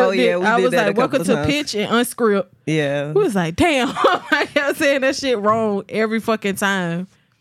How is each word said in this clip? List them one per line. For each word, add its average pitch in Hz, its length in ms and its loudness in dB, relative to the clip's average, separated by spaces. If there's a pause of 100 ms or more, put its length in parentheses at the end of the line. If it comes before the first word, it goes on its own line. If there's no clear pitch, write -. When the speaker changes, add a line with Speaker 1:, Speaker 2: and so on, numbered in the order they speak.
Speaker 1:
Oh, 190 60 2
yeah, 233 260 2
we 180 80 -2
Speaker 2:
I 220 120 2
Speaker 1:
did - 60 2
Speaker 2:
was 247 100 2
Speaker 1:
that 240 100 2
a 208 40 0
Speaker 2:
like, 202 100 -2
"Welcome 269 220 0
Speaker 1:
couple - 60 -4
Speaker 2:
to 180 100 2
Speaker 1:
times. 147 120 -2
Speaker 2:
Pitch 294 280 -2
and 202 160 -2
Unscript." 226 580 0 (180)
Speaker 1:
Yeah. 147 460 -2
Speaker 2:
We 415 100 2
was 262 120 0
like, 175 200 -2
"Damn." 277 340 2
<laughs> - 60 -10
I - 580 0
kept 294 240 0
saying 277 240 2
that 269 140 0
shit 247 240 -2
wrong 208 500 0
every 220 300 -2
fucking 208 380 -2
time. 185 500 -2 (340)